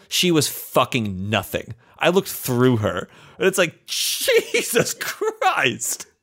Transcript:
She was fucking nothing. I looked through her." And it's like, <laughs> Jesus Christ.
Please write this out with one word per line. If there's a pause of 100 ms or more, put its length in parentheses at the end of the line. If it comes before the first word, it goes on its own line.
She
was
fucking
nothing. (240)
I
looked
through
her." (260)
And
it's
like,
<laughs>
Jesus
Christ. (160)